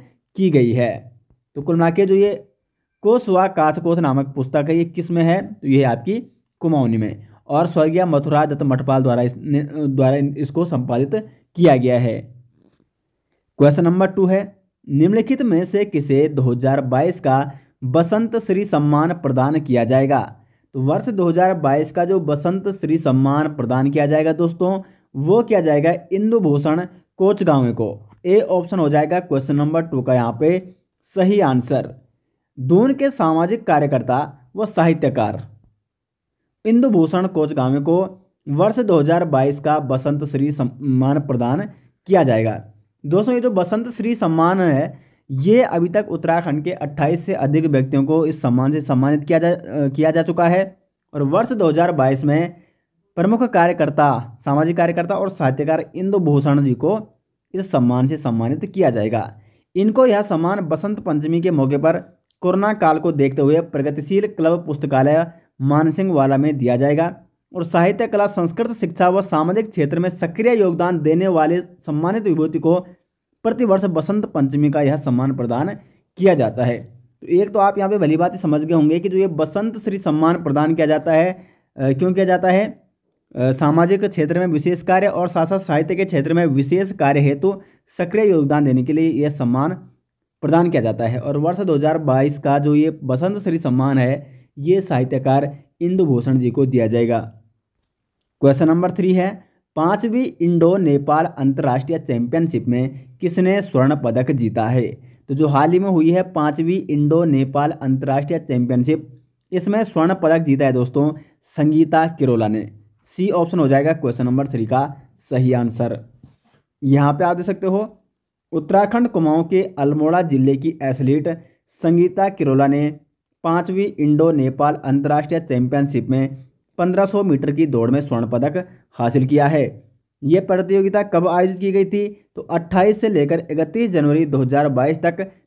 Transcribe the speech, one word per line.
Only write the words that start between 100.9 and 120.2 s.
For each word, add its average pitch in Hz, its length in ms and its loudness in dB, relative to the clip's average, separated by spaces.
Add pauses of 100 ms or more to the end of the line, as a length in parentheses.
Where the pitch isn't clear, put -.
अंतर्राष्ट्रीय 139 760 -2
चैंपियनशिप 123 680 -2
में 127 360 -4 (160)
किसने 180 420 0
स्वर्ण 139 340 0
पदक 127 340 -2
जीता 117 360 -2
है? 123 160 0 (460)
तो 139 60 -6
जो 147 140 2
हाल 143 240 2
ही 180 60 4
में 196 120 0
हुई 165 200 2
है 180 120 2 (100)
पांचवी 160 420 -2
इंडो 151 500 0
नेपाल 143 460 0
अंतर्राष्ट्रीय 139 680 -2
चैंपियनशिप, 127 840 -2 (300)
इसमें 202 320 -2
स्वर्ण 170 300 0
पदक 165 240 2
जीता 143 260 0
है 131 80 2
दोस्तों 127 400 0 (440)
संगीता 156 500 2
किरोला 127 420 0
ने। 107 240 -4 (440)
सी 190 140 0
ऑप्शन 170 280 0
हो 147 100 2
जाएगा 139 240 2
क्वेश्चन 127 320 -2
नंबर 131 220 0
थ्री 113 200 -4
का 131 300 -2 (340)
सही 127 220 2
आंसर। 120 480 -2 (840)
यहाँ 143 280 4
पे 147 120 -2
आप 175 120 0
देख 175 100 -8
सकते 190 200 -4
हो, 202 360 -4 (500)
उत्तराखंड 202 560 0
कुमाऊं 165 360 0
के 185 340 0
अल्मोड़ा 151 440 2